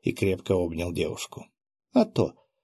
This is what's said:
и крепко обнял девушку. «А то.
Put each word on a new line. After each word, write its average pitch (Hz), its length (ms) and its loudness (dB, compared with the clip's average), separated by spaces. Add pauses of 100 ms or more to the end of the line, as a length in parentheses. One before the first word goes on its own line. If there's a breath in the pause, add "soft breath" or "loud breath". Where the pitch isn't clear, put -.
и - 100 0
крепко 95 420 0
обнял 87 380 -2
девушку. - 540 -6 (460)
«А 240 120 4
то. - 300 0 (300)